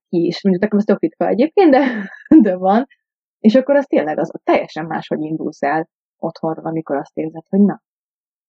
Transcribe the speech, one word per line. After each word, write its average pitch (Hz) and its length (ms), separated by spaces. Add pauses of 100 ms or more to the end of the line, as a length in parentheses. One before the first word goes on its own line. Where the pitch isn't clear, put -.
ki, 170 160
és - 180
mondjuk 190 200
nekem 208 160
ez 214 60
tök 202 160
ritka 170 260
egyébként, 294 440
de, 254 80
<laughs> 247 720
de 185 60
van, 196 300 (540)
és 220 160
akkor 269 200
az 277 100
tényleg 151 320
az, - 140 (120)
teljesen 160 420
máshogy 160 360
indulsz 156 420
el 156 260 (280)
otthonról, 160 480
amikor 160 300
azt 143 220
érzed, 160 320
hogy 196 100
na, 196 220 (680)